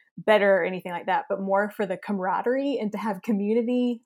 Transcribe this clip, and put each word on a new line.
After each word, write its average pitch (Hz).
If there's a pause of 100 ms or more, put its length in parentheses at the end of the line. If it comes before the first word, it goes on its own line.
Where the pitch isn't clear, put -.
(160)
better 202
or 170
anything 185
like 170
that, 175
but 196
more 196
for 208
the 180
camaraderie 208
and 214
to 208
have 196
community, 233